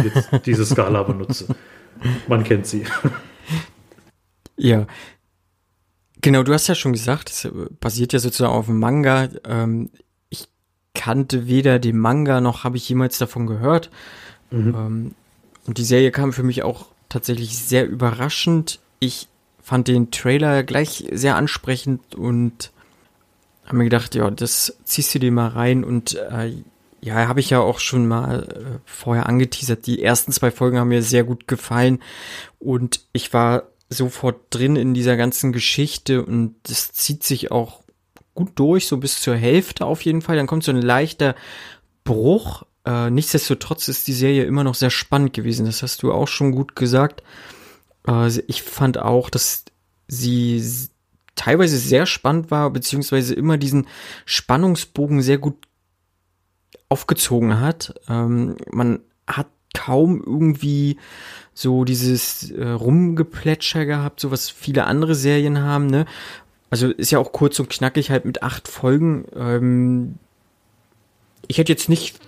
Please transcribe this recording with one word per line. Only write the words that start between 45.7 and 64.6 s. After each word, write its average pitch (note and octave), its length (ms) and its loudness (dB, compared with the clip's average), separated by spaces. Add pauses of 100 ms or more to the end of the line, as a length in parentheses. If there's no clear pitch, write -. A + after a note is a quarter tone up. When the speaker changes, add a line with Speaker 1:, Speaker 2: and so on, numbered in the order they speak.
Speaker 2:
hast - 200 -8
du B2+ 80 0
auch - 160 0
schon C#3 260 0
gut C3+ 220 -4
gesagt. C3 460 2 (840)
Äh, A#2 220 4 (180)
ich - 160 -8
fand C3 340 0
auch, B2 320 2
dass - 360 -4 (420)
sie B2 500 0
s-, A#2+ 320 -6 (460)
teilweise D#3+ 420 4
sehr C3 300 4
spannend D#3+ 420 0
war, D3 220 2
beziehungsweise C3+ 640 -2
immer D#3 220 2
diesen C#3 280 2 (400)
Spannungsbogen D3 960 0
sehr C3+ 160 4
gut C#3+ 200 -4 (1300)
aufgezogen A#2 680 0
hat. D#3+ 340 -2 (160)
Ähm, A#2 480 0 (140)
man A#2+ 300 0 (260)
hat - 200 -4 (280)
kaum D#3 480 2
irgendwie C#3+ 760 0 (580)
so B2+ 280 0
dieses, B2+ 680 -2
äh, - 160 -6
Rumgeplätscher D#3+ 1160 0
gehabt, C#3+ 340 -4
so C3+ 120 -4
was - 180 -4
viele - 360 -2